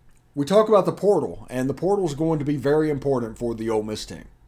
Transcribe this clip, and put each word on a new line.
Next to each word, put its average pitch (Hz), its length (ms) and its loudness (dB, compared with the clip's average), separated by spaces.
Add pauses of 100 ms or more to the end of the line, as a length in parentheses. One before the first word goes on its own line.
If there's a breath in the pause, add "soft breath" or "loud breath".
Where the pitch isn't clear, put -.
(340)
we 143 100 -2
talk 214 240 4
about 208 160 6
the 165 60 -2
portal, 123 580 0
and 131 220 -2
the - 40 -2
portal 190 320 0
is 143 80 -4
going 160 260 0
to 135 40 -6
be 147 120 -2
very 151 340 2
important 131 480 -2
for 120 160 -4
the 113 160 -4
Ole 110 140 0
Miss 107 200 -6
team 90 200 -14 (240)